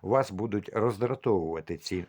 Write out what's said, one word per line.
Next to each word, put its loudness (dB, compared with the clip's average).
вас 2
будуть -4
роздратовувати 0
ці -4